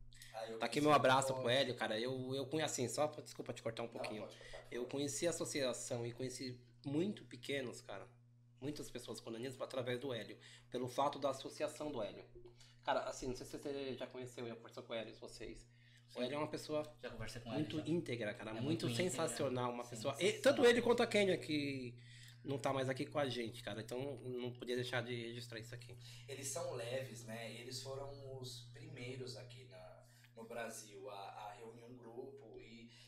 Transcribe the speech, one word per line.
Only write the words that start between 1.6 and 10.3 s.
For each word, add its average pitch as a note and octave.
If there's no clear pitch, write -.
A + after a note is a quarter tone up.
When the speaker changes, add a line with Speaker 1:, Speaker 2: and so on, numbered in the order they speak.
Speaker 2:
cara. A2
Eu, B2+
eu C3+
conheci, C#3+
assim, A#2
só D3+
pra, D3+
desculpa -
te -
cortar A#2
um A#2
Speaker 1:
Não, -
Speaker 2:
pouquinho. G#2+
Speaker 1:
pode F#2
cortar, -
por -
Speaker 2:
Eu A#2+
Speaker 1:
favor. B2
Speaker 2:
conheci C#3+
a E3
associação B2+
e A#2+
conheci B2+
muito D#3
pequenos, B2+
cara. G2
Muitas C#3
pessoas A#2
com A#2
nanismo B2
através B2
do C3+
Hélio. G#2